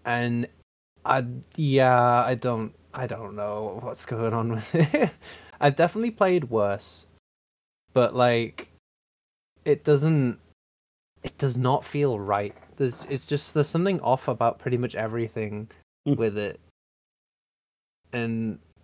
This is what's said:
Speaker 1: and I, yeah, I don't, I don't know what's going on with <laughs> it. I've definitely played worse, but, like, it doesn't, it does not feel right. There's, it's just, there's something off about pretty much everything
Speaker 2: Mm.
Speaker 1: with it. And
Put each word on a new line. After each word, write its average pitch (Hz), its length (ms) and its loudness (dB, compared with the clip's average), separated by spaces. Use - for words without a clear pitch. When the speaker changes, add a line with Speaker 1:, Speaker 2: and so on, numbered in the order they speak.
Speaker 1:
and 120 420 -2
I, 131 220 0
yeah, 127 680 4
I 127 100 0
don't, 113 380 -4
I 127 120 -8
don't 104 300 -10
know 104 460 -6
what's 123 240 -12
going 113 260 -2
on 117 200 0
with 110 220 -6
<laughs> 160 200 4
it. 254 160 2
I've 143 160 4
definitely 214 360 0
played 180 320 2
worse, 104 600 -2
but, 120 220 2
like, 120 540 0
it 151 200 2
doesn't, 147 540 4
it - 120 -10
does 127 220 -2
not 127 260 2
feel 139 340 0
right. 101 360 -2
There's, 127 340 -2
it's 135 160 -6
just, - 260 -6
there's 147 160 2
something 180 320 0
off 127 280 0
about 117 300 0
pretty 123 200 -2
much 120 160 -4
everything 110 720 -6
Speaker 2:
Mm. 143 100 2
Speaker 1:
with 107 220 -2
it. 101 220 -6
And 113 480 -4